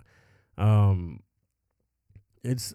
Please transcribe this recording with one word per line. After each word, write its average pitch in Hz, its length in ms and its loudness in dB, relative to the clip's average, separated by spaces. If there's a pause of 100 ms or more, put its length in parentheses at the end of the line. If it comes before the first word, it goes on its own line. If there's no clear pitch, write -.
(580)
Um, 98 640 2 (1200)
it's, 123 320 -8